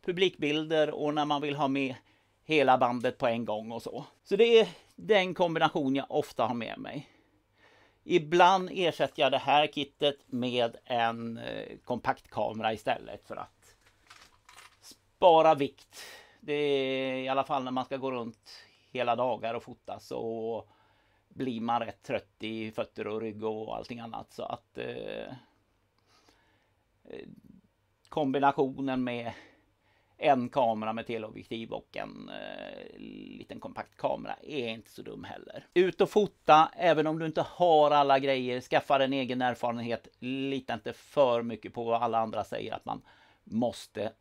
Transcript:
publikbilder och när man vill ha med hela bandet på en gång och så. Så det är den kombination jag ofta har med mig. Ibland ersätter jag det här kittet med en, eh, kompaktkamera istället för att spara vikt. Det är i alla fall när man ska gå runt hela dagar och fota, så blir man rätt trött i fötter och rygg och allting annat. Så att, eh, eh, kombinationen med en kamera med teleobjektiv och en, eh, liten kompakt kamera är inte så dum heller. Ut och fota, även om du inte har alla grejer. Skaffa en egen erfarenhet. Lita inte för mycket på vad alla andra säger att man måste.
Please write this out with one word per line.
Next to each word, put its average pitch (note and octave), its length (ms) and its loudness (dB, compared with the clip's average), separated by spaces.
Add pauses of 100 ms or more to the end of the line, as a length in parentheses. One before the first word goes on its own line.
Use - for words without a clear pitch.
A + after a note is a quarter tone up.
publikbilder D#3 840 0
och D3 220 -4
när D3+ 120 0
man D3 160 -2
vill C#3+ 140 -4
ha D3 120 0
med C3+ 280 -2 (480)
hela C3+ 340 4
bandet B2 400 0
på C3 100 0
en A#2 180 0
gång G#2+ 260 -6
och A2+ 100 -8
så. B2+ 240 -10 (180)
Så G3+ 120 -2
det A3+ 240 8
är G3 80 6 (280)
den F#3 380 2
kombination D#3+ 640 2
jag C3+ 140 -2
ofta C3+ 360 -2
har A#2+ 100 -2
med A#2 240 -8
mig. G#2+ 300 -12 (960)
Ibland F3 680 4
ersätter E3 480 0
jag C3+ 100 4
det C3+ 60 0
här D3 300 4
kittet C#3+ 580 -2
med A#2+ 500 -2 (100)
en, A#2 520 -2
eh, A2 460 -10
kompaktkamera A2+ 880 -4
istället A2 540 -8
för A2+ 80 -12
att - 400 -18 (1040)
spara D#3+ 760 6
vikt. - 480 -6 (360)
Det D3+ 140 -8
är C3+ 640 -2
i C3 120 -8
alla C3+ 160 0
fall C3+ 200 -2
när B2+ 80 -6
man B2+ 140 -4
ska C#3 120 -8
gå C3 140 -6
runt - 540 -12 (300)
hela A#2+ 200 0
dagar A#2 380 -2
och A#2 100 -8
fota, A2 360 -14
så A2+ 640 -8 (640)
blir B2 340 -6
man A#2 200 -2
rätt A2 220 -12
trött - 360 -6
i A2 320 -8
fötter A2 360 -8
och A2 140 -6
rygg G#2+ 220 -8
och A2 320 -6
allting A#2 240 -10
annat. A2+ 340 -14
Så - 100 -10
att, - 340 -10
eh, A#2+ 500 -8 (1800)
eh, - 240 -16 (840)
kombinationen C3+ 960 0
med A#2+ 300 -6 (840)
en B2+ 320 2
kamera A2 440 0
med A2+ 140 -8
teleobjektiv A2+ 640 -10
och - 260 -12
en, G1+ 320 -12
eh, G1+ 680 -14 (380)
liten - 220 -16
kompakt - 380 -12
kamera - 440 -4
är C3 260 -6
inte A2+ 240 -12
så - 100 -18
dum G#2 220 -14
heller. - 500 -16
Ut F3+ 280 4
och F#3+ 80 4
fota, D#3+ 680 6
även D#3 300 4
om D#3 120 -2
du E3 60 -4
inte D#3+ 160 -2
har D3+ 500 4
alla C#3 280 6
grejer. C3 420 0
Skaffa C#3 420 2
en C3 100 0
egen B2+ 280 -2
erfarenhet. A#2 680 -4 (120)
Lita C3+ 540 -6
inte A2+ 200 -8
för B2 480 2
mycket A2 320 -8
på A#2+ 100 -8
vad A#2 200 0
alla A2+ 160 0
andra A2 240 -4
säger G#2+ 300 -8
att - 120 -10
man - 160 -8 (420)
måste. A2 600 -6 (180)